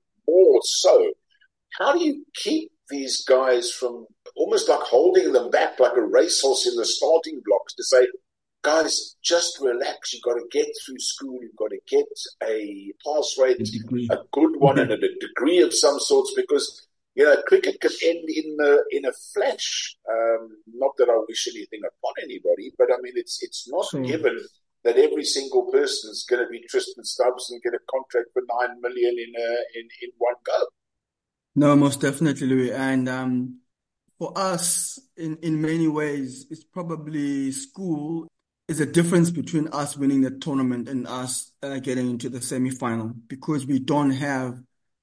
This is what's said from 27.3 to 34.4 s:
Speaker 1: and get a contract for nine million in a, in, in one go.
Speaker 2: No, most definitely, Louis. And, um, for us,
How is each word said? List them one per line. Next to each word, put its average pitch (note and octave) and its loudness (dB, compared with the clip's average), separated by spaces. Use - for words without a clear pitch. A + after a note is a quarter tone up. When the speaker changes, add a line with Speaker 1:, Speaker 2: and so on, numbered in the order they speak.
Speaker 1:
and A#2+ -14
get A#2+ -4
a A#2 -6
contract C3 -4
for B2+ -2
nine A#2+ -4
million A#2+ 0
in A#2 -10
a, A#2 -4
in, A#2 -16
in A#2+ -12
one A#2+ 0
go. - -2
Speaker 2:
No, C#3+ 6
most C#3+ 4
definitely, C#3 0
Louis. B2+ 2
And, C3 -2
um, B2+ -4
for - -8
us, F3+ -2